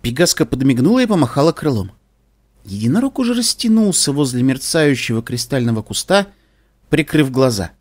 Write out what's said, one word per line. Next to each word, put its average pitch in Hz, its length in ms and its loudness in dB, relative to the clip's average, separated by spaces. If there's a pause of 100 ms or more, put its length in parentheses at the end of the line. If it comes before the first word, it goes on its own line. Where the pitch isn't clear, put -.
Пегаска 143 440 0
подмигнула 135 560 2
и 254 40 2
помахала 160 460 2
крылом. 117 400 -4 (720)
Единорог 131 540 -2
уже 240 140 0
растянулся 220 800 0
возле 135 300 0
мерцающего 131 800 0
кристального 120 600 -2
куста, 190 460 -2 (640)
прикрыв 151 420 0
глаза. 120 500 0